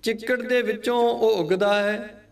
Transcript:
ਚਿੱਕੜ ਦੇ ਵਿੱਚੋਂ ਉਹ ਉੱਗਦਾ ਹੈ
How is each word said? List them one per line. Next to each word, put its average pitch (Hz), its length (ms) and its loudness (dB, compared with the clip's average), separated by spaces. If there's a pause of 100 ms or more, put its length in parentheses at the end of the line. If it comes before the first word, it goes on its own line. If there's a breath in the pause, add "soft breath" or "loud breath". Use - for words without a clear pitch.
ਚਿੱਕੜ 226 380 -2
ਦੇ 240 200 0
ਵਿੱਚੋਂ 220 360 -2
ਉਹ 233 340 2
ਉੱਗਦਾ 202 520 2
ਹੈ 208 480 -6